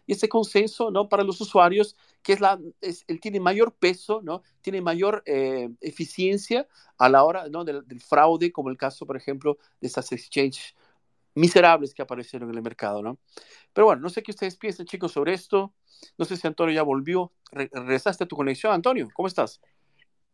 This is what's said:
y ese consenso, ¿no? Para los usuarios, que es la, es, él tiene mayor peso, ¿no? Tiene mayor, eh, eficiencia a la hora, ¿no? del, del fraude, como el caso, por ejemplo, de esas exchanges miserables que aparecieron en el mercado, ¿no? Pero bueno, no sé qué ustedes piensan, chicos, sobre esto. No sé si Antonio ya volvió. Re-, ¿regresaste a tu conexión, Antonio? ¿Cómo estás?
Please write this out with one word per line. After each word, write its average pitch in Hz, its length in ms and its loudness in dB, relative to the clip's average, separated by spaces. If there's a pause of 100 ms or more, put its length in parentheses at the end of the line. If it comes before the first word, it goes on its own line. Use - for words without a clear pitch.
y - 60 -4
ese 208 160 0
consenso, 220 640 0
¿no? 202 180 0
Para 202 160 2
los 190 160 -4
usuarios, 202 560 4 (260)
que 196 100 0
es 196 80 2
la, 190 200 2 (200)
es, 175 260 -10
él 165 140 -6
tiene 202 180 -6
mayor 202 360 2
peso, 185 480 0
¿no? 170 200 -8 (180)
Tiene 190 200 -6
mayor, 180 460 0
eh, 131 440 -2 (100)
eficiencia 190 840 -4 (320)
a 127 100 6
la 135 160 8
hora, 170 240 0
¿no? 165 160 -8
del, 143 220 -8
del 123 140 -18
fraude, 165 520 2
como 135 180 -6
el 127 60 -8
caso, 139 300 -8
por 135 100 -8
ejemplo, 143 420 -6 (220)
de 135 60 -8
esas 123 260 -8
exchanges 135 600 -4 (600)
miserables 165 600 6
que - 80 -10
aparecieron 120 480 -10
en 117 60 -10
el 113 60 -8
mercado, 104 400 -6
¿no? 120 160 -8 (540)
Pero 214 140 6
bueno, 143 160 4
no 170 60 -8
sé 214 140 -6
qué 214 100 -12
ustedes 190 240 -8
piensan, 185 300 -8
chicos, 180 260 -8
sobre 151 200 -2
esto. 196 400 -2 (460)
No 170 60 -2
sé 180 120 -6
si 175 100 -6
Antonio 160 280 0
ya 156 80 2
volvió. 151 500 -2 (200)
Re-, 139 200 -8
¿regresaste 131 520 -2
a - 20 -2
tu 165 100 -10
conexión, 135 360 -2
Antonio? 175 420 0
¿Cómo 185 140 -4
estás? - 320 -4 (720)